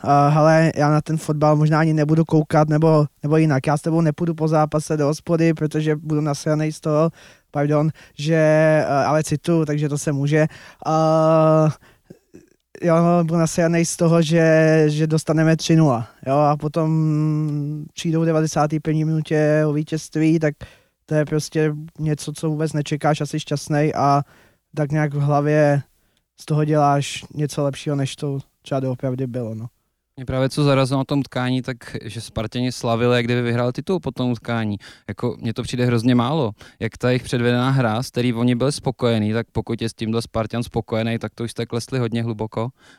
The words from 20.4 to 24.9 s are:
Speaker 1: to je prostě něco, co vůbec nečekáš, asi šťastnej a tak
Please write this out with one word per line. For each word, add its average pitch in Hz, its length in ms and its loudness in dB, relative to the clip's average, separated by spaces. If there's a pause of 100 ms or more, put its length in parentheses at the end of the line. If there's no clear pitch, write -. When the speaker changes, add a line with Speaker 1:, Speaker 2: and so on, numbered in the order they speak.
Speaker 1:
to 156 80 -4
je 151 100 2
prostě 156 480 -2 (260)
něco, 151 340 -4
co 160 180 -6
vůbec 151 220 -4
nečekáš, 151 480 -2
asi 151 200 -6
šťastnej 147 560 -2
a 143 260 2 (540)
tak 147 160 -4